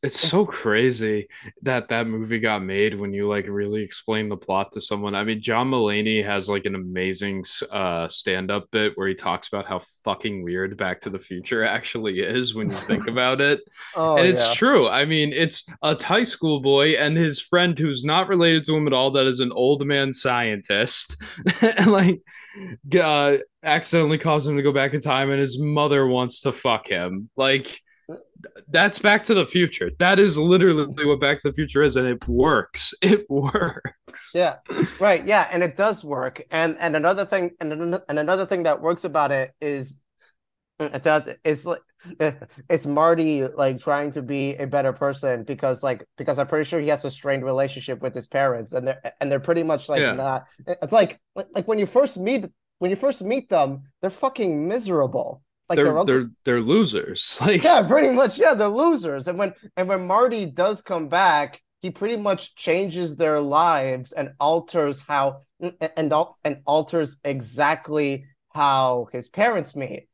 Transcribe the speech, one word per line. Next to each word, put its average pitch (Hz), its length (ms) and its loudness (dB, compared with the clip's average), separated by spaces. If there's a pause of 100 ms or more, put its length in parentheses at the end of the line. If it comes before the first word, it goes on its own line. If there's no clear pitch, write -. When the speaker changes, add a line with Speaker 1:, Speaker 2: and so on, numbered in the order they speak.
Speaker 1:
It's - 200 -4
Speaker 2:
It's - 80 0
Speaker 1:
so 202 140 2
crazy 110 800 0 (360)
that 127 260 -4
that 113 180 -2
movie 110 320 -4
got 107 240 -2
made 101 320 0
when 101 200 -6
you, 101 120 -2
like, 101 220 -2
really 104 340 -4
explain 107 460 -4
the 101 80 -6
plot 95 360 -4
to 107 80 -10
someone. 101 340 -6
I 101 100 -2
mean, 110 160 -4
John 120 300 0
Mulaney 107 520 0
has, 101 280 -4
like, 101 160 -2
an 98 80 -4
amazing 95 680 -6
s-, - 220 -8 (100)
uh, 87 340 -4
stand-up 95 640 -6
bit 107 260 0
where 95 120 -2
he 95 60 -2
talks 92 340 -6
about 101 180 -8
how 92 140 -6 (240)
fucking 98 400 -6
weird 92 320 -6
Back 92 240 -4
to 107 100 -10
the 95 80 -10
Future 101 460 -6
actually 107 560 -4
is 113 340 -2
when 110 140 -4
you 101 60 -2
think - 340 -2
Speaker 2:
<laughs> 113 60 -6
Speaker 1:
about 127 260 0
it. 143 200 2 (340)
Speaker 2:
Oh, 160 240 2
Speaker 1:
And 170 100 6
it's 139 180 4
Speaker 2:
yeah. 113 60 2
Speaker 1:
true. 196 340 4
I 131 200 2
mean, 151 260 0
it's 160 340 -2 (140)
a 151 200 0
high 220 240 2
school 156 360 -2
boy 139 300 4
and 151 260 0
his 160 240 0
friend 175 360 2
who's 139 280 -2
not 175 240 2
related 170 360 4
to 156 120 0
him 151 100 0
at 135 60 2
all 135 200 2
that 135 140 2
is 127 140 -2
an 123 100 0
old 139 360 2
man 139 260 0
scientist. 113 1040 -2 (240)
<laughs> - 220 0
And, 220 280 4
like, 190 300 4 (680)
g-, 160 140 4
uh, 143 380 4 (260)
accidentally 156 540 2
causes 151 300 0
him 147 100 0
to 139 40 0
go 139 100 2
back 135 200 0
in 143 80 -2
time 139 300 0
and 139 100 0
his 127 180 -2
mother 147 480 2
wants 127 340 0
to 135 120 -2
fuck 113 340 -2
him. 92 480 -4
Like, 135 460 0 (880)
that's 170 320 2
Back 208 240 4
to 226 100 2
the 180 120 2
Future. 170 520 -2
That 190 220 4
is 180 180 4
literally 156 680 4
what 143 140 2
Back 143 200 2
to 147 80 -2
the 135 60 -4
Future 143 280 0
is, 135 140 4
and 127 100 2
it 123 220 -4
works. 123 720 2
<laughs> - 40 -4
It 208 260 4
works. - 1080 -6
Speaker 2:
Yeah, 170 220 0 (440)
right. 190 260 4
Yeah, 190 240 4
and 175 120 0
it 160 140 -4
does 208 280 0
work. 131 460 -6
And, 160 280 0
and 165 160 -2
another 180 300 2
thing, 180 360 -2
and 156 120 -6
an-, 170 260 -4 (100)
and 147 100 -2
another 180 280 0
thing 180 180 -4
that 151 160 2
works 165 240 -2
about 147 280 0
it 131 280 -2
is, 139 400 -8 (760)
uh, 143 200 -6
that 151 440 0
is, 147 240 -2
like, 175 140 -6 (400)
<laughs> 139 500 -4
it's 160 160 0
Marty, 156 580 2
like, 131 360 -2
trying 147 320 -2
to 139 100 -8
be 139 320 -4
a 139 120 -6
better 135 260 0
person 135 500 -2
because, 131 400 -4
like, 131 240 -4 (100)
because 139 220 -4
I'm 139 80 0
pretty 156 220 -2
sure 170 100 -2
he 147 100 -2
has 147 160 0
a 139 60 -4
strained 135 340 -4
relationship 135 560 -4
with 131 140 -6
his 120 140 -12
parents, 127 440 -2
and 127 160 -4
they're, 135 320 -8
and 139 120 -2
they're 135 80 0
pretty 170 240 0
much, 156 240 -2
like, 143 120 0
Speaker 1:
Yeah. 123 140 2
Speaker 2:
not, 131 300 -4 (220)
it's 175 260 -4
like, 214 280 4 (140)
like, 196 180 -10
like, 190 160 -6
when 220 100 0
you 202 80 0
first 269 320 2
meet, 214 280 -2 (320)
when 180 120 -2
you 196 60 0
first 262 260 -2
meet 254 260 -4
them, 139 360 0 (160)
they're 190 100 -2
fucking 190 580 -2
miserable. 185 720 -2 (260)
Like, 170 100 2
Speaker 1:
They're, 147 80 6
Speaker 2:
they're 151 120 2
okay. 185 140 2
Speaker 1:
they're, 127 180 2 (140)
they're 120 160 2
losers. 117 800 0
<laughs> - 20 -8
Like 180 240 4
Speaker 2:
Yeah, 302 180 8
pretty 277 280 4
much. 247 280 2
Yeah, 311 160 6
they're 208 140 2
losers. 208 580 0
And 175 100 -4
when, 190 160 -2 (240)
and 185 120 -2
when 185 180 -2
Marty 220 400 2
does 180 340 0
come 165 280 -6
back, 156 520 2 (200)
he 185 100 -6
pretty 220 260 -4
much 202 380 -4
changes 175 600 -2
their 156 240 2
lives 139 720 0
and 139 260 -8
alters 151 640 0
how, 139 400 -2 (160)
and, 175 160 -8 (220)
and 156 160 0
al-, 160 320 0
and 143 220 -4
alters 151 580 0
exactly 143 1000 -2 (240)
how 131 640 2
his 123 160 -10
parents 202 460 -2
meet. - 400 -10